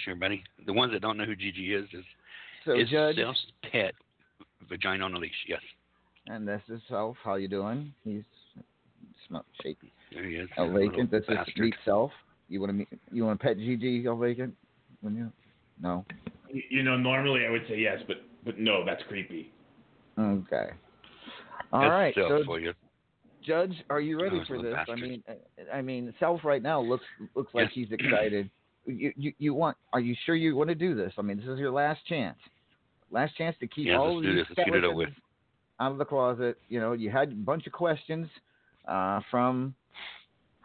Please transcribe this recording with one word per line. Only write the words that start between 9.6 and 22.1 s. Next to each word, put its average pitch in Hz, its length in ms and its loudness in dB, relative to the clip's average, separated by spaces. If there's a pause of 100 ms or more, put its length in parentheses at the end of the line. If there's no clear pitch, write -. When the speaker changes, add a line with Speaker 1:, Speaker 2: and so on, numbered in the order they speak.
Speaker 2:
shaky. - 280 -10 (220)
Speaker 1:
There 90 160 -8
he 82 80 -6
is. 90 220 -8
Speaker 2:
El 87 120 2
Speaker 1:
Little 101 200 6
Speaker 2:
Vacant, 120 200 0
this 107 160 2
Speaker 1:
bastard. 104 300 0
Speaker 2:
is - 60 -2
Meet 113 120 4 (120)
Self. 110 260 4 (380)
You 95 100 -2
wanna 101 140 0
meet, - 140 -2 (220)
you 113 140 0
wanna 107 140 2
pet 120 180 2
Gigi, 120 500 0
El 117 120 0
Vacant? 120 360 0 (460)
Wouldn't 107 220 -4
you? 113 100 -8 (500)
No? 90 220 -2 (480)
Speaker 3:
Y-, 135 160 -4
you 135 140 2
know, 131 140 4
normally 127 500 2
I 113 40 0
would 117 180 0
say 107 100 -4
yes, 104 280 2
but, 95 120 -4 (260)
but 110 140 -6
no, 104 260 4
that's 87 240 -2
creepy. 90 420 -8 (680)
Speaker 2:
Okay. 92 520 0 (1000)
All 123 80 4
Speaker 1:
That's 143 100 8
Speaker 2:
right, 175 240 6